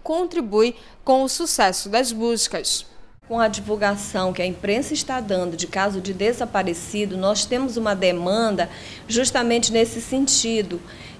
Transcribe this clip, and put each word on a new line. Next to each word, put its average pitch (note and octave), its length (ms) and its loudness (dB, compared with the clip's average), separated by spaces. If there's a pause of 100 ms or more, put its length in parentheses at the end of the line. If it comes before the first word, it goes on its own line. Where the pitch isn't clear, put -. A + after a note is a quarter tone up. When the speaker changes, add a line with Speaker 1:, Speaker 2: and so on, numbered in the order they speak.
Speaker 1:
contribui B3 720 2 (300)
com C4 180 4
o C4+ 60 2
sucesso A3 600 0
das A#3+ 220 2
buscas. A3 760 -2 (440)
Speaker 2:
Com A#3 100 -4
a A3+ 80 6
divulgação G3+ 840 0
que F3+ 100 -2
a F3+ 40 0
imprensa G3+ 460 0
está C4+ 280 -2
dando F3+ 360 -2
de F3+ 120 -6
caso G3 320 0
de F#3+ 120 -6
desaparecido, G3+ 1040 -2
nós G3 280 2
temos B3+ 320 -2
uma G#3+ 180 0
demanda F#3 760 2 (380)
justamente A#3 680 2
nesse A3+ 280 2
sentido, A3+ 800 0 (400)